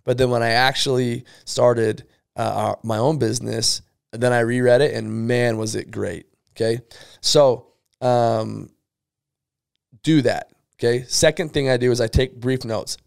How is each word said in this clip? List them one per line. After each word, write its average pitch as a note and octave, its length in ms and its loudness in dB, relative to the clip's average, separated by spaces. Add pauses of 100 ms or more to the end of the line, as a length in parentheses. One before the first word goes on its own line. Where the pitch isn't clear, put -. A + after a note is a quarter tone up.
But B2+ 120 -2
then B2+ 140 2
when A#2 140 0
I A#2 60 0
actually B2+ 760 0 (200)
started, A#2 600 2 (340)
uh, A2 160 -2
our, G#2 280 -4
my A2+ 160 -4
own C#3+ 200 0
business, A2+ 640 -4 (300)
then B2 200 0
I B2 80 2
reread B2 400 4
it C#3+ 140 0
and A2+ 320 -6
man, A#2+ 320 0
was A2 160 -6
it - 160 -8
great. G2+ 360 -8 (260)
Okay. A2+ 280 -2 (400)
So, C3+ 460 4 (340)
um, A2+ 680 0 (1300)
do D3+ 200 2
that. G#2+ 300 -2 (260)
Okay. B2 300 0
Second D#3 440 0
thing C#3 160 -2
I C3 80 2
do B2 140 2
is A#2+ 100 0
I A#2 60 0
take B2+ 340 -2
brief B2+ 240 -2
notes. A2 320 -8 (100)